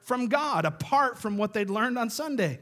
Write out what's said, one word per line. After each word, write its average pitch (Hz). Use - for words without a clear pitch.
from 247
God, 277
apart 240
from 208
what 208
they'd 208
learned 233
on 233
Sunday. 226